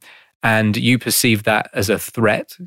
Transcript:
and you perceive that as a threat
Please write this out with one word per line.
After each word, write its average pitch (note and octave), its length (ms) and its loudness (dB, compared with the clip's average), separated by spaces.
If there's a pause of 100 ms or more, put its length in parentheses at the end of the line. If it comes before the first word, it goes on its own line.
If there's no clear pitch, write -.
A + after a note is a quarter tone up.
(440)
and A2 320 2
you A#2+ 200 2
perceive A2+ 460 0
that A2 300 -2
as G#2 180 -2
a G2 80 0
threat - 580 -2 (100)